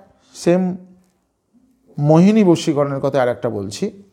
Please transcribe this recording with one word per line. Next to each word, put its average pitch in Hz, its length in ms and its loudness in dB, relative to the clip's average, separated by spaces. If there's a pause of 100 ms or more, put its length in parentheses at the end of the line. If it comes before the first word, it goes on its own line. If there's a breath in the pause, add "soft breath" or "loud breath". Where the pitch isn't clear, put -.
(340)
সেম 180 420 -2 (1200)
মোহিনী 175 440 4
বশীকরণের 147 560 0
কথা 139 220 -2
আর 123 60 0
একটা 120 220 -4
বলছি। 107 640 -8